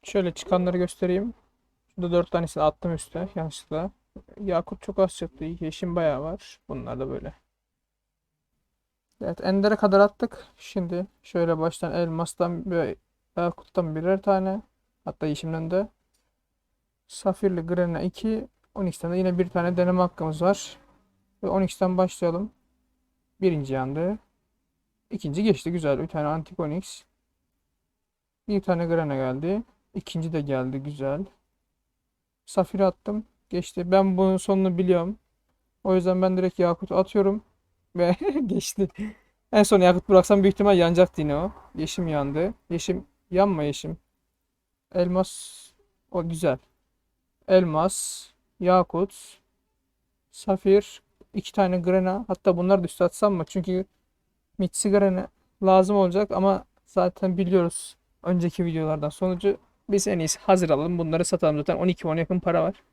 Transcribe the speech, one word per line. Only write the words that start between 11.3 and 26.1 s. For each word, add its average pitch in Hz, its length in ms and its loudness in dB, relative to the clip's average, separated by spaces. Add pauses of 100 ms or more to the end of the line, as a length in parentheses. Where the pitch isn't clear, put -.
baştan 165 340 -4
elmastan 170 760 -4
ve 165 260 -2 (400)
yakuttan 175 600 -4
birer 185 260 0
tane. 190 400 0 (420)
Hatta - 220 -8
yeşimden 160 440 -6
de. 196 180 0 (1200)
Safirli 185 580 -2
Gren'e 175 400 -2
iki, 220 420 -4 (260)
Onyx'ten 175 380 -4
de 180 40 -2
yine 185 220 0
bir 180 100 2
tane 175 280 0
deneme 180 240 2
hakkımız 160 420 -2
var. - 360 0 (640)
Ve 196 60 -4
Onyx'ten 185 500 0
başlayalım. 180 540 -2 (880)
Birinci 151 340 0
yandı. 147 440 -4 (920)
İkinci 165 320 -4
geçti. 202 300 0
Güzel. 151 260 0
Bir 156 80 -4
tane 151 220 -4